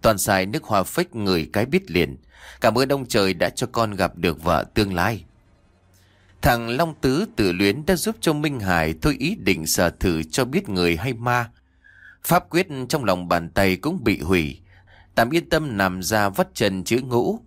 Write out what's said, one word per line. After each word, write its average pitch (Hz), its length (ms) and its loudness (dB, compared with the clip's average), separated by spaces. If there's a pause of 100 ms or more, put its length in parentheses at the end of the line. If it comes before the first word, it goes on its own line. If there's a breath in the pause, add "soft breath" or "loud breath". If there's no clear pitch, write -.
Toàn 107 160 2
xài 95 280 0
nước 123 180 -6
hoa 101 180 0
phách 175 320 -4
người 92 380 0
cái 107 140 0
biết 185 240 -2
liền. 78 260 0 (440 loud breath)
"Cảm 110 180 2
ơn 135 100 2
ông 139 180 -2
trời 95 280 2
đã 85 160 -2
cho - 220 -4
con 107 240 -2
gặp 90 200 0
được 82 260 -2
vợ 78 220 2 (100)
tương 98 200 0
lai." 95 300 -2 (1200 soft breath)
Thằng 117 260 2
Long 147 320 0
Tứ 143 240 0 (120)
tự 98 160 2
luyến 101 340 2
đã 190 100 2
giúp 220 240 -4
cho 170 120 2
Minh 147 280 -2
Hải 82 420 2
thôi 151 160 0
ý 165 160 -2
định 85 320 -2
sờ 85 240 2
thử 82 320 0
cho 101 220 -2
biết 156 240 -4
người 87 280 0
hay 113 160 -4
ma. 120 380 -2 (720 soft breath)
Pháp - 280 2
quyết 180 160 0 (220)
trong 143 160 0
lòng 90 240 0
bàn 85 220 0
tay 95 260 2
cũng 151 280 -4
bị 107 160 2
hủy. 78 400 0 (540 soft breath)
Tạm 120 160 2
yên 165 180 0
tâm 156 280 0
nằm 92 260 0
ra 101 260 2
vắt 98 260 -2
chân 95 300 0
chữ 117 160 0
ngũ. 127 460 0